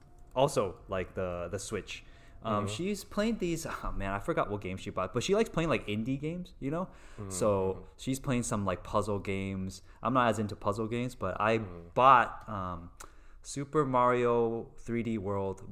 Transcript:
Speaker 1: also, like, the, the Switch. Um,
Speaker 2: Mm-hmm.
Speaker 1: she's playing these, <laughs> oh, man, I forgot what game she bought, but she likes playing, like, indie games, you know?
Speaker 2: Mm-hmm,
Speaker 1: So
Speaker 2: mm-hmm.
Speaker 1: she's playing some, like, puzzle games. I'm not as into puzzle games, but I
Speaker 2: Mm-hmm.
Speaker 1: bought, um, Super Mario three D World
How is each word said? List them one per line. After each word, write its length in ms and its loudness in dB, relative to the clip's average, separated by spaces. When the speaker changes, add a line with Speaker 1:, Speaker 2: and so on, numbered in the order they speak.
Speaker 1:
also, 380 2
like, 260 -4
the, 360 -4
the 80 -4
Switch. 460 -8
Um, 220 0
Speaker 2:
Mm-hmm. 80 -4
Speaker 1:
she's 300 -2
playing 340 0
these, 280 -2
<laughs> 180 -8
oh, 120 -4
man, 160 -2
I 80 0
forgot 300 0
what 100 -2
game 160 -6
she 140 -8
bought, 240 -2
but 100 0
she 100 4
likes 140 2
playing, 220 0
like, 180 0
indie 320 -2
games, 400 -6
you 100 -4
know? 160 -4
Speaker 2:
Mm-hmm, 100 -8
Speaker 1:
So 180 2
Speaker 2:
mm-hmm. 360 2
Speaker 1:
she's 240 -4
playing 240 0
some, 200 -2
like, 200 0
puzzle 340 0
games. 640 -4
I'm 120 0
not 140 4
as 100 2
into 180 -2
puzzle 320 -2
games, 260 -4
but 260 -4
I 180 4
Speaker 2:
Mm-hmm. 360 -8
Speaker 1:
bought, 540 8
um, 420 -6
Super 440 0
Mario 800 4
three 240 -2
D 140 0
World 560 -2